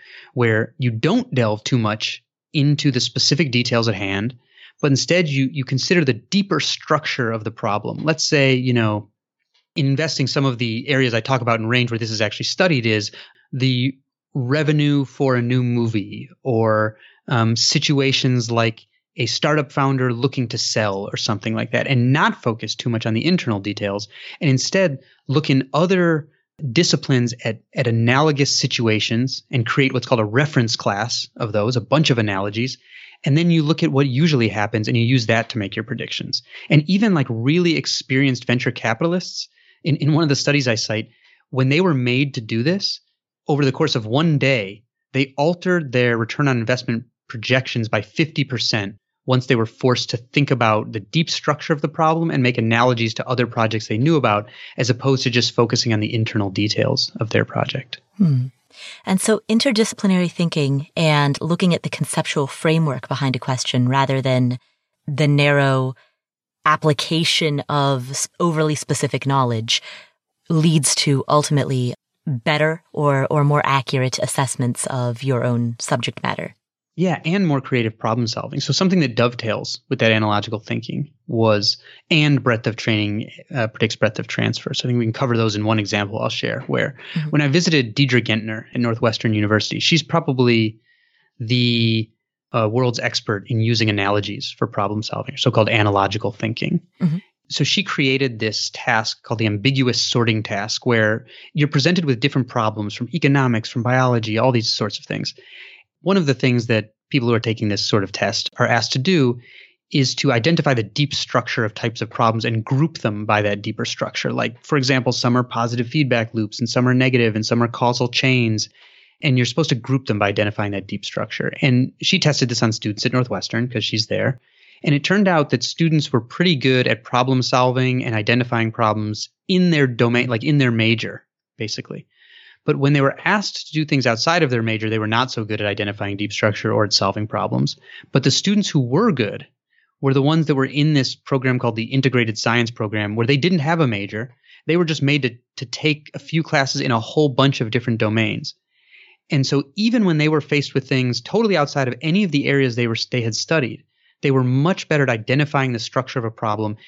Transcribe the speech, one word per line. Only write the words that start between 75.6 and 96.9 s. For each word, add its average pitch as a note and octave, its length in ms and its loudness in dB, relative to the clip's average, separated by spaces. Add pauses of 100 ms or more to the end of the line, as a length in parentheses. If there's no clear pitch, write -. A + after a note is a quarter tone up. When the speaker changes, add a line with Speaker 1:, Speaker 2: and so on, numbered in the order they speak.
Speaker 2:
subject - 440 -4
matter. - 300 -6 (460)
Speaker 1:
Yeah, F3 260 0
and F#3+ 200 0
more C#3+ 160 0
creative A#2 340 -2
problem A#2 300 -2
solving. A#2 340 -6
So C3+ 140 -4
something F#3 280 2
that B2 120 0
dovetails A#2 720 -2
with C3 120 -4
that A2+ 120 4
analogical G#2+ 460 0
thinking A#2 540 -6 (160)
was, A2 500 2 (320)
and D3 320 4
breadth A#2 240 0
of A2+ 100 0
training, G#2+ 540 -2 (240)
uh, A#2+ 140 0
predicts B2 280 -2
breadth - 220 0
of - 80 -8
transfer. - 480 -4
So - 80 -4
I C3+ 60 -4
think B2 100 0
we A#2+ 80 0
can A2 80 -2
cover A#2+ 240 0
those A2+ 180 0
in G#2 80 -2
one A2 140 2
example G#2 400 -2
I'll A#2 120 -2
share, A#2 320 -4
where B2+ 360 -4 (160)
Speaker 2:
Mm-hmm. D3+ 160 -4
Speaker 1:
when D3 140 0
I C#3+ 60 2
visited D3 460 2
Deidre B2 300 2
Gentner A2 480 -4
at B2+ 80 -2
Northwestern A#2 540 0
University, G#2 440 0
she's E3 220 2
probably B2 800 0 (600)
the, A#2 680 0 (420)
uh, A2+ 160 0
world's A#2+ 300 0
expert G#2+ 480 -4
in A2 140 -2
using A2+ 320 2
analogies G2+ 640 -2
for - 80 0
problem G#2+ 380 -4
solving, A2+ 340 -8
so-called A2+ 320 2
analogical G#2 640 0
thinking. - 500 -4 (180)